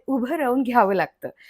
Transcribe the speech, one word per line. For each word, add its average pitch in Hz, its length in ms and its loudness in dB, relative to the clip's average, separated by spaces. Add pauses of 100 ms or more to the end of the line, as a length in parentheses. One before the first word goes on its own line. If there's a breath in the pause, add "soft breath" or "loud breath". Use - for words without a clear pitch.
उभं 269 300 -2
राहून 262 260 0
घ्यावं 226 320 2
लागतं. 160 340 -4 (220 soft breath)